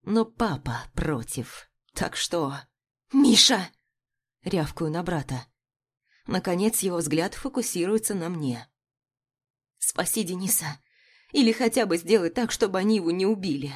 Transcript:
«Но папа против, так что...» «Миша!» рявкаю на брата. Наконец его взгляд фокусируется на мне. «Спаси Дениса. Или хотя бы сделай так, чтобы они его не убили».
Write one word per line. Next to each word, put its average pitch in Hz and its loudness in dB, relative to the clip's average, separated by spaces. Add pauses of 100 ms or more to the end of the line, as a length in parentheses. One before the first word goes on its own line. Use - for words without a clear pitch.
«Но 220 2
папа 190 -4 (100)
против, - -6 (240)
так - -6
что...» 143 -2 (560)
«Миша!» 240 6 (760)
рявкаю 165 -2
на 170 -4
брата. 143 -6 (800)
Наконец 185 0
его 180 -2
взгляд 160 0
фокусируется 220 -2
на 170 -4
мне. 139 -4 (1080)
«Спаси - -2
Дениса. 175 -4 (520)
Или 247 6
хотя 226 2
бы 170 0
сделай 170 4
так, 233 -2
чтобы 190 0
они 208 2
его 170 0
не 180 0
убили». 151 -2